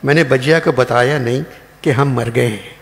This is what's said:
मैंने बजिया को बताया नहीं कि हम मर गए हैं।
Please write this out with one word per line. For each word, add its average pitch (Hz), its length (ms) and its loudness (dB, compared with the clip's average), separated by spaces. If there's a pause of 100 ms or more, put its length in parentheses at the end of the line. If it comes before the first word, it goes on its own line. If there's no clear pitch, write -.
मैंने 151 180 4
बजिया 135 360 2
को 160 120 0
बताया 127 480 0
नहीं 127 240 -2 (400)
कि 160 60 0
हम 135 260 0
मर 120 140 -2
गए 120 180 0
हैं। 104 340 -8